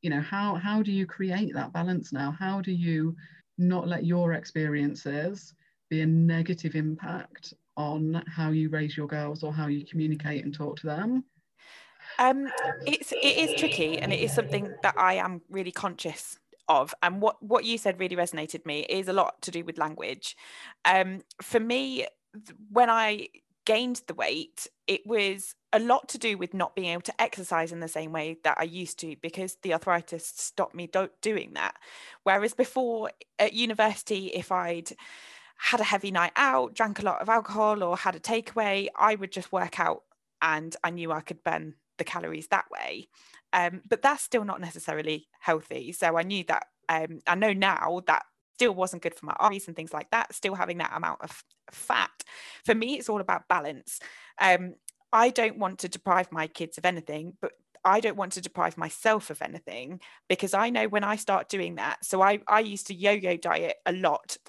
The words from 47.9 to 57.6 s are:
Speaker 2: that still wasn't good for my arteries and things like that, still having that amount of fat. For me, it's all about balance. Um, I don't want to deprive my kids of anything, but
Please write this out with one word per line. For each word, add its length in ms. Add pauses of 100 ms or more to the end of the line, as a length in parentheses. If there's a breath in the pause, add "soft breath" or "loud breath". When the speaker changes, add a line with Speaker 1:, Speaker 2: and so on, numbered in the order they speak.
Speaker 2:
that 160 (320)
still 180
wasn't 300
good 100
for 140
my 100
arteries 300
and 80
things 180
like 160
that, 240
still 220
having 240
that 160
amount 260
of 220 (260)
fat. 540 (420 loud breath)
For 80
me, 240
it's 100
all 140
about 260
balance. 520 (400 loud breath)
Um, 340 (400)
I 160
don't 300
want 200
to 80
deprive 440
my 160
kids 320
of 60
anything, 540
but 120 (340)